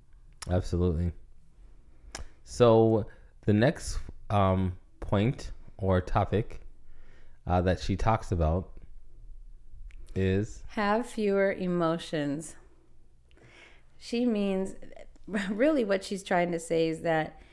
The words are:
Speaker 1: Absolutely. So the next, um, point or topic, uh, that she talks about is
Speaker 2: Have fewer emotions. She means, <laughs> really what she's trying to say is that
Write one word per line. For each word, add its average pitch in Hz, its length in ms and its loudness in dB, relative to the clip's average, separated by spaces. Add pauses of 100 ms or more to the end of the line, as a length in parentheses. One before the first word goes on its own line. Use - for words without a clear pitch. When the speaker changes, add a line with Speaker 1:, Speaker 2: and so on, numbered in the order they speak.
(500)
Speaker 1:
Absolutely. 87 640 2 (1300)
So 113 600 6 (400)
the 104 60 6
next, 113 460 2 (320)
um, 95 460 2 (240)
point 110 520 0 (260)
or 95 220 2
topic, - 600 0 (840)
uh, 90 160 4
that 87 180 2
she - 160 0
talks - 360 0
about 85 380 2 (1400)
is 95 540 0
Speaker 2:
Have 214 380 0
fewer 196 460 2
emotions. 165 1040 -2 (1400)
She 240 280 -2
means, 196 480 0 (280)
<laughs> - 240 -18 (240)
really 254 340 4
what 196 200 0
she's 190 180 -6
trying 175 300 2
to 165 60 -2
say 165 300 2
is 160 140 -4
that 160 380 0 (120)